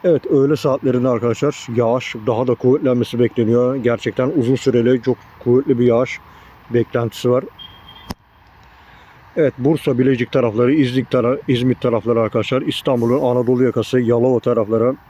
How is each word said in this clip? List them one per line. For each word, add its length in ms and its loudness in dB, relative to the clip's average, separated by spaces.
Evet, 220 2
öğle 300 2
saatlerinde 520 0
arkadaşlar 580 -2
yağış 400 -2
daha 200 0
da 80 0
kuvvetlenmesi 640 0
bekleniyor. 580 0
Gerçekten 600 -2
uzun 200 0
süreli 460 2
çok 140 -2
kuvvetli 340 2
bir 80 2
yağış 340 0
beklentisi 600 -2
var. 140 2
Evet, 220 2
Bursa, 400 0
Bilecik 340 0
tarafları, 420 0
İznik 360 0
tara-, 280 0
İzmit 320 0
tarafları 400 0
arkadaşlar, 420 -2
İstanbul'un 760 0
Anadolu 280 2
yakası, 360 0
Yalova 400 2
tarafları 560 0